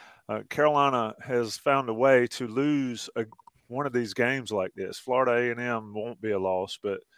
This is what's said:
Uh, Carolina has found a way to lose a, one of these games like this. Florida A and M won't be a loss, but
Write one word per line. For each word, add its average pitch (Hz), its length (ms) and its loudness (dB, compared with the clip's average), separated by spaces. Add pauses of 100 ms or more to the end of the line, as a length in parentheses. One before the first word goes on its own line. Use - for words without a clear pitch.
(280)
Uh, 110 120 -4 (100)
Carolina 139 720 2
has 120 340 -2
found 135 320 0
a 113 60 -4
way 123 320 6
to 123 200 -8
lose 131 680 -2
a, 117 80 -2 (440)
one 131 180 -4
of 123 80 -6
these 117 180 0
games 123 400 0
like 95 240 -2
this. 92 220 -8
Florida 127 340 2
A 120 180 2
and 120 100 -6
M 110 340 -4
won't 110 260 -8
be 107 120 -2
a 98 60 0
loss, 95 440 -2
but 98 180 -4 (180)